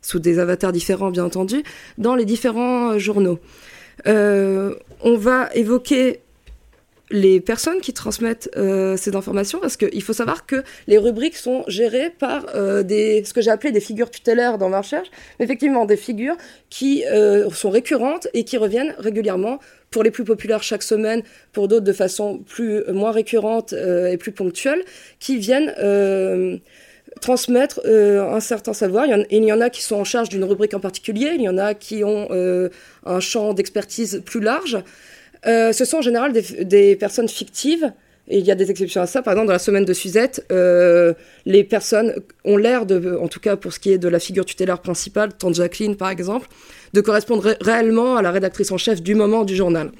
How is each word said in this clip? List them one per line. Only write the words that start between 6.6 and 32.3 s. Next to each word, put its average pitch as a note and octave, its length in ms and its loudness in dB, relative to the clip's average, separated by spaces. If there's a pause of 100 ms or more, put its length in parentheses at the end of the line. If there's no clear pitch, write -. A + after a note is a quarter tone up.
les F#3+ 280 4
personnes C4+ 420 -4
qui - 120 -10
transmettent, A3+ 640 -6
euh, F#3+ 400 0
ces G3 180 -4
informations, G3 460 -4
parce E4 160 -4
qu'il G3 260 -2
faut A3 120 -4
savoir - 320 -4
que C4 180 -4 (240)
les G#3 100 6
rubriques A#3 380 0
sont B3+ 320 -4
gérées A#3 420 -2
par, C#4 440 -6
euh, G3+ 280 0
des, G#3+ 420 0
ce - 100 -12
que A#3+ 80 0
j'ai G#3+ 80 4
appelé A3 220 0
des G#3 80 2
figures A3+ 300 -6
tutélaires A#3+ 460 0
dans F#3+ 140 -2
ma G3 100 -2
recherche, D#4 280 -6 (300)
mais C4 60 0
effectivement C4 400 0
des G#3 140 2
figures B3+ 380 -6 (340)
qui, C#4 340 0
euh, G#3 460 4
sont F#3+ 200 -4
récurrentes B3 640 0
et A#3 120 0
qui B3+ 120 -4
reviennent A3+ 420 0
régulièrement, G#3 640 -2 (300)
pour A3 120 0
les A3+ 80 4
plus A#3 140 -8
populaires G#3+ 380 -2
chaque G#3 200 -6
semaine, A3 400 -2 (300)
pour G3 160 -2
d'autres G#3+ 160 4
de G3 80 2
façon G3 460 -2
plus, A3 520 -4
moins G3+ 220 -2
récurrente, A3 640 -2
euh, F3+ 360 0
et F3+ 60 -2
plus G3 160 -8
ponctuelle, C4+ 500 -2 (380)
qui C4+ 160 -2
viennent, B3+ 420 0
euh, F#3+ 800 0 (640)
transmettre, B3 640 0
euh, G3+ 440 4
un A3 120 -2
certain A3 320 -6
savoir. G#3 340 0
Il C#4+ 40 2
y A3+ 40 4
en, G#3 160 2
il A3 140 4
y G#3+ 80 4
en A3 80 2
a A#3+ 80 2
qui - 140 -8
sont G#3+ 140 -4
en G3+ 80 -2
charge A3+ 260 -4
d'une F#3+ 120 -4
rubrique G3+ 320 0
en G3 60 -6
particulier, G3+ 560 -4
il C4+ 60 0
y G#3 80 0
en F#3 80 0
a G3+ 160 -2
qui G#3 280 -8
ont, G#3 280 -2